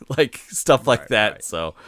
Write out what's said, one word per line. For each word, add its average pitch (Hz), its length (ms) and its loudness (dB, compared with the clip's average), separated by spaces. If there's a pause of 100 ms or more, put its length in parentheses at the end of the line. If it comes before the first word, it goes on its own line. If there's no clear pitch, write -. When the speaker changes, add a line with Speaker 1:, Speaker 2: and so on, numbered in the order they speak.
Speaker 1:
<laughs> - 160 -8
like, 147 200 0 (140)
stuff - 360 2
like 147 140 4
Speaker 2:
Right, - 80 -18
Speaker 1:
that. 107 240 2
Speaker 2:
right. - 120 -16
Speaker 1:
So, 82 300 -6 (140)